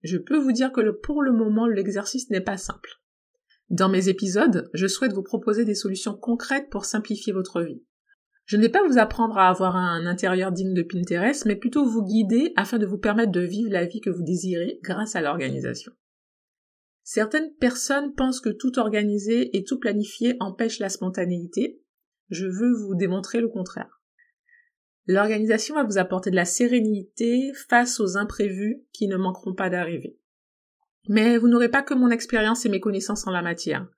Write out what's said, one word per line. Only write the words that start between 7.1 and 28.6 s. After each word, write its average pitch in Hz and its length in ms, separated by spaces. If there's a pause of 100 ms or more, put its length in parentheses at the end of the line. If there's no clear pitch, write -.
votre 185 300
vie. - 200 (640)
Je 202 120
ne 214 40
vais 226 80
pas 392 180
vous 247 120
apprendre 220 400
à 185 100
avoir 185 260
un 175 300
intérieur 185 460
digne 185 240
de 170 80
Pinterest, 180 640
mais 202 80
plutôt 269 280
vous 226 200
guider 220 520
afin 202 220
de 214 80
vous 190 140
permettre 214 320
de 175 100
vivre 202 300
la 175 160
vie 220 140
que 196 100
vous 175 100
désirez 175 640
grâce 208 320
à 175 60
l'organisation. 135 720 (1080)
Certaines 311 540
personnes 277 580
pensent 262 280
que 214 100
tout 254 260
organiser 214 800
et 185 60
tout - 160
planifier 220 600
empêche 226 380
la 196 120
spontanéité. 180 920 (480)
Je 185 160
veux 208 260
vous 208 220
démontrer 190 480
le 226 80
contraire. - 540 (1040)
L'organisation 214 680
va 302 100
vous 208 140
apporter 185 320
de 180 60
la 175 100
sérénité 233 1040 (160)
face 240 320
aux 190 160
imprévus 202 680 (100)